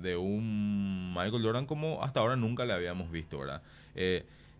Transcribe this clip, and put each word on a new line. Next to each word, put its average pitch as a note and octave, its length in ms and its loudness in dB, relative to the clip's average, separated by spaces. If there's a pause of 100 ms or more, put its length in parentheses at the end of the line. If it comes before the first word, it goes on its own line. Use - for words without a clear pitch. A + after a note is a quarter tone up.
de F2+ 80 0
un G2+ 1000 0
Michael G#2+ 260 0
Jordan A#2 240 2
como D#3 380 -2
hasta C3 160 0
ahora A#2 160 4
nunca A#2+ 280 2
le A#2 100 0
habíamos F2 360 -2
visto, D#2+ 300 -6
¿verdad? C#2 240 -6 (320)
Eh, F#2 280 2 (360)